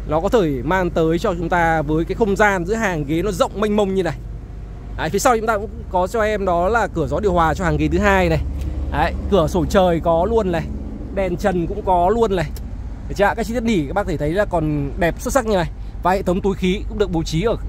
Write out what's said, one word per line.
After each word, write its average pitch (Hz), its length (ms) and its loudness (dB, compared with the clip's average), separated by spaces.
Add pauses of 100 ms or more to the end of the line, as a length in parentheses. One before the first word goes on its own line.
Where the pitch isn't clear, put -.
nó 151 120 0
có 185 100 0
thể 156 340 2
mang 180 260 0
tới 165 300 2
cho 196 180 0
chúng 165 120 -4
ta 165 320 2
với 156 240 0
cái - 100 -4
không 202 200 2
gian 196 300 2
giữa 190 80 -2
hàng 185 320 -2
ghế 160 160 0
nó 208 100 -2
rộng 208 300 0
mênh 208 140 2
mông 196 200 2
như 190 80 2
này. 160 140 -4 (800)
Đấy, 151 120 -2
phía 190 100 0
sau 240 180 4
chúng 220 100 -2
ta 220 100 2
cũng 208 120 -6 (220)
có 185 160 2
cho 226 140 -2
em 208 240 0
đó 180 240 2
là 220 180 2
cửa 151 200 -2
gió 143 120 -2
điều 202 140 2
hòa 165 200 4
cho 185 120 -2
hàng 151 120 2
ghế 151 100 2
thứ 165 120 0
hai 196 300 4
này. 160 100 2 (520)
Đấy, 156 220 0 (180)
cửa 185 160 4
sổ 165 180 0
trời 180 340 4
có 165 300 2
luôn 220 220 2
này, 160 120 -2 (520)
đèn 185 220 -2
trần 180 300 0
cũng 151 180 -6
có 180 240 4
luôn 220 260 2
này. 156 140 -2 (600)
Được 143 80 -6
chưa 202 80 4
ạ? 202 100 2
Các 220 100 -4
chi 220 80 -4
tiết 240 100 -2
nỉ 202 240 2
các 147 60 -6
bác 196 140 0
thể 160 100 -2
thấy 147 140 0
là 202 140 2
còn 147 540 0
đẹp 165 220 0
xuất 254 120 -4
sắc 254 120 2
như 214 100 2
này. 165 140 0 (340)
Và 175 80 2
hệ 190 100 0
thống 185 200 0
túi 196 140 0
khí 185 340 0
cũng 208 80 -6
được 196 140 0
bố 165 120 0
trí 160 180 -2
ở 214 140 0 (140)